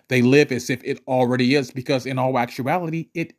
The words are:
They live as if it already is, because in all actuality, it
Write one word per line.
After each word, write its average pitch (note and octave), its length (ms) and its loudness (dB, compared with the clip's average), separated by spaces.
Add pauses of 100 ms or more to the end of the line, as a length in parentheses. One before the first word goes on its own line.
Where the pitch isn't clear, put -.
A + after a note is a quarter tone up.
They B2+ 140 2
live C#3 280 6
as B2 200 -4
if B2+ 120 -4
it C3 240 -8
already B2+ 480 0
is, C#3 160 0
because C3 340 -4
in C3 140 -6
all C3 180 -2
actuality, D#3 800 -4
it E3 240 -8